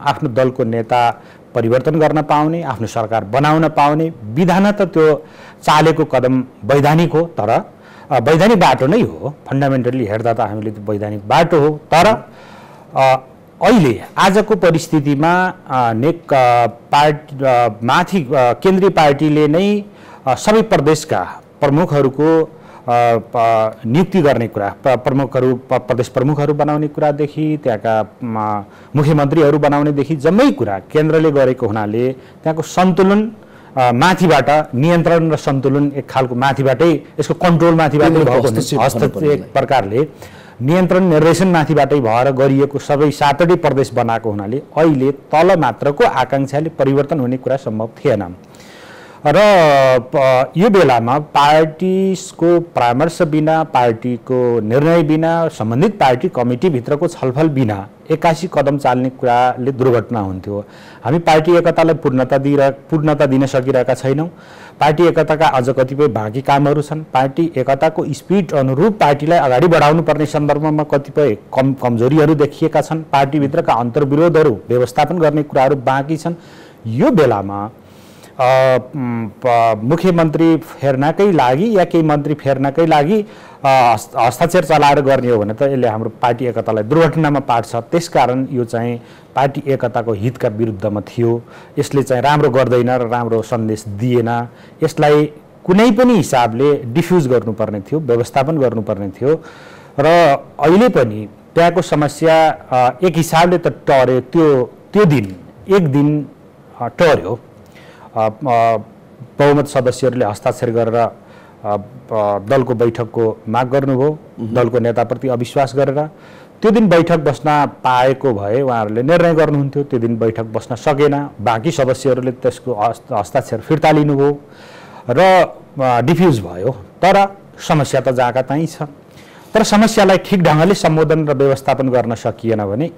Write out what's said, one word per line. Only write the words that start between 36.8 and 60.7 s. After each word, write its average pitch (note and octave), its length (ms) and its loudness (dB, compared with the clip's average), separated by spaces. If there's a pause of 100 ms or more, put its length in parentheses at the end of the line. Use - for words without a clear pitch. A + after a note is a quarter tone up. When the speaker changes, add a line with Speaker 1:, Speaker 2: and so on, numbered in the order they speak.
Speaker 1:
यसको D#3 140 -2
control E3+ 400 2
माथिबाटै D#3 360 2
Speaker 2:
केन्द्रको D#3+ 140 2
Speaker 1:
भएको B2 180 2
हुनाले, A2+ 140 0
Speaker 2:
हस्तक्षेप C3+ 240 -2
Speaker 1:
हस्तक्षेप C3 300 0
Speaker 2:
भन्नुपर्ने। D3 240 0
Speaker 1:
एक - 180 -10
प्रकारले C3+ 560 0 (540)
नियन्त्रण F#3 420 2
निर्देशन E3 440 2
माथिबाटै D3 520 2
भएर A#2+ 300 2
गरिएको C#3 480 0
सबै D3 320 0
सातवटै D3 440 2
प्रदेश C3+ 380 0
बनाएको A2+ 380 -2
हुनाले G#2 320 -6 (140)
अहिले C#3+ 360 2
तल E3+ 480 0
मात्रको C#3+ 440 0
आकाङ्क्षाले C#3 640 -2
परिवर्तन C#3 500 -2
हुने B2+ 160 -4
कुरा C3 200 -4
सम्भव A2 340 -6 (140)
थिएन। G2 300 -2 (920)
र, D3 80 2 (640)
प-, C3+ 580 0
यो G#3 140 4
बेलामा C3+ 480 2
पार्टीको E3 1400 0
परामर्श C#3 640 -2
बिना, D#3 420 0
पार्टीको B2 960 -2
निर्णय D3 420 2
बिना, D#3+ 460 0
सम्बन्धित B2+ 520 -2
पार्टी C3 280 0
कमिटीभित्रको C3 800 -2
छलफल C#3 400 -2
बिना G#2+ 400 -2 (220)
एक्कासी D#3+ 440 -2
कदम C#3 240 0
चाल्ने B2+ 320 -2
कुराले B2+ 600 -2
दुर्घटना A#2+ 480 -2
हुन्थ्यो। G2 440 -8 (400)